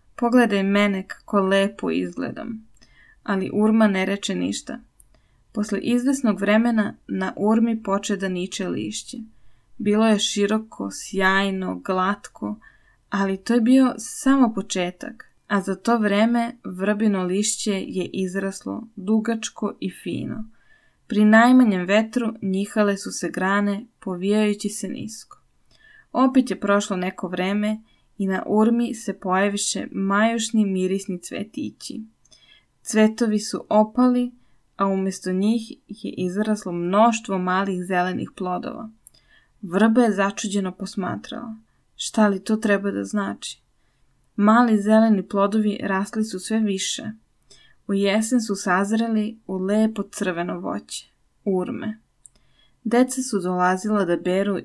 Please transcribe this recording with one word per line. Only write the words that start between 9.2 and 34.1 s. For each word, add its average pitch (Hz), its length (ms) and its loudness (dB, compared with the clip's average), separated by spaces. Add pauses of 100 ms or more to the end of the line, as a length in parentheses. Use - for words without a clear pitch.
Bilo 208 300 2
je 208 120 4
široko, 208 720 -2
sjajno, 190 840 0 (100)
glatko, 202 760 -4 (500)
ali 196 280 -2
to 208 160 -2
je 240 80 4
bio 254 360 6
samo 262 560 2
početak, - 680 -6 (240)
a 202 140 0
za 190 140 -4
to 233 220 0
vreme 226 680 2
vrbino 196 600 0
lišće 196 480 -2
je 185 340 -4
izraslo 196 920 -6
dugačko 214 840 -4
i 190 120 -6
fino. - 580 -8 (580)
Pri 208 180 2
najmanjem 226 600 6
vetru 220 560 0
njihale 202 560 0
su 190 140 -10
se 175 180 -6
grane, 202 560 -2 (140)
povijajući 202 680 0
se 202 180 -8
nisko. - 540 -12 (720)
Opet 254 380 4
je 190 100 -4
prošlo 202 360 0
neko 180 320 -4
vreme 208 540 -2 (360)
i 196 100 -2
na 190 200 -2
urmi 233 460 2
se - 260 -8
pojaviše 196 720 -2
majušni 214 760 0
mirisni 190 560 -2
cvetići. - 840 -10 (760)
Cvetovi 214 580 2
su - 300 -8
opali, 247 600 2 (440)